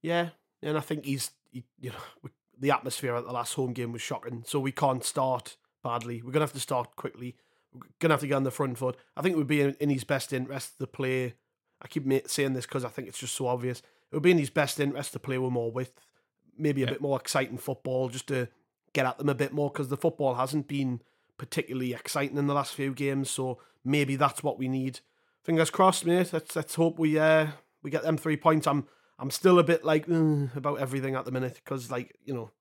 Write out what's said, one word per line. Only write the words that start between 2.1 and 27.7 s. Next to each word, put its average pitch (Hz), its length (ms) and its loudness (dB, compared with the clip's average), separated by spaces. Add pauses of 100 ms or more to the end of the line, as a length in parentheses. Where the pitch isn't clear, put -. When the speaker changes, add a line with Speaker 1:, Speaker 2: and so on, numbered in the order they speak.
Speaker 1:
we, 135 80 -16 (280)
the 139 140 2
atmosphere 127 440 0
at 120 100 -4
the 120 60 -10
last 120 220 -4
home 127 200 -2
game 120 180 -6
was 117 100 -10
shocking, 117 440 -8
so 147 140 -2
we 135 120 -2
can't 131 320 0
start 131 540 -4 (260)
badly. 120 380 -6
We're 123 100 -12
gonna 151 140 2
have - 80 -8
to 135 60 -8
start 123 360 -4
quickly. 123 400 -12 (380)
We're 127 80 -20 (180)
gonna 160 140 4
have 135 80 2
to 147 60 -4
get 139 80 2
on 135 80 2
the 131 80 0
front 131 260 -2
foot. 127 200 -4 (180)
I 147 60 -6
think 185 120 2
it 160 40 2
would 143 100 0
be 147 140 2
in, 139 180 2
in 147 100 2
his 131 140 2
best 139 300 -2
interest 131 460 -6
to 135 80 -6
play. 127 480 -2 (460)
I - 60 -20
keep 143 180 -6
ma-, 135 200 4
saying 135 280 0
this 127 120 -4
'cause 131 200 -4
I 113 40 -6
think 127 180 -10
it's - 120 -14
just 123 160 -8
so 131 120 -2
obvious. 123 320 -2
It - 360 -16
would 151 80 -2
be 180 80 8
in 175 60 8
his 139 120 2
best 147 300 0
interest 139 340 -2
to - 60 -8
play 131 180 -4
with 127 140 0
more 117 200 -2
width, 127 220 -6 (640)
maybe 143 240 2
a 127 40 4
Speaker 2:
Yeah. 123 60 -2
Speaker 1:
bit 135 100 -6
more 139 180 0
exciting 135 380 -2
football, 127 520 -4
just 127 180 -10
to 127 220 -2 (440)
get 135 120 2
at 127 120 -2
them 143 120 0
a 135 60 2
bit 131 180 -2
more, 147 180 0
'cause 139 180 -4
the 139 80 -2
football 147 380 0
hasn't 135 320 -2
been 131 340 -2 (360)
particularly 127 560 -4
exciting 139 440 -4
in 143 100 2
the 143 60 2
last 139 200 0
few 139 200 -4
games. 139 360 -2
So 131 300 -4 (260)
maybe 139 320 2
that's 139 260 2
what 139 140 -2
we 131 100 -4
need. 131 320 -4 (420)
Fingers 165 280 2
crossed, 185 360 4
mate. 175 280 2
Let's, 160 220 -4
let's 160 200 -4
hope 165 240 2
we, 156 180 4
uh, 156 300 6 (340)